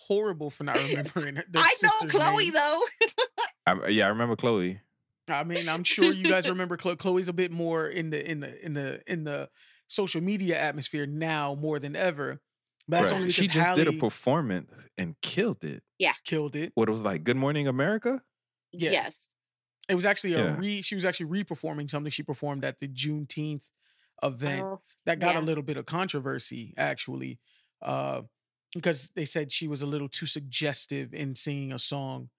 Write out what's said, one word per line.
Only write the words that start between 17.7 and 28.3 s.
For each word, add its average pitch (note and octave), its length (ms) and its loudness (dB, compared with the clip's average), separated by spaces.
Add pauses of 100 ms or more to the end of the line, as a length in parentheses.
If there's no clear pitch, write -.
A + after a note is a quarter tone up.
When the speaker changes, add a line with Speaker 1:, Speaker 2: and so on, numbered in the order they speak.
Speaker 1:
Yeah. E3 200 -2
Speaker 2:
Yes. - 360 -2 (640)
Speaker 1:
It F#3 60 4
was F3+ 100 0
actually G3+ 300 2
a A2+ 100 4
Speaker 3:
Yeah. E2+ 120 0
Speaker 1:
re-, G3+ 240 -2
she G3+ 140 -4
was F3+ 80 -2
actually F3 220 0
re-performing D#3 640 -4
something D3+ 220 -4
she D#3 120 -6
performed C#3+ 400 -4
at C3+ 160 -4
the C#3+ 80 -6
Juneteenth D3 840 -6 (520)
event C#3 400 -2
Speaker 2:
Oh, F#3+ 160 -8 (260)
Speaker 1:
that E3 140 0
got F3 160 2
a E3 40 0
Speaker 2:
yeah. D#3 60 -2
Speaker 1:
little D3+ 200 -2
bit D3+ 100 -4
of C3+ 100 -8
controversy, C3+ 920 -4
actually, C3 640 -4 (420)
uh, C3+ 400 -4 (520)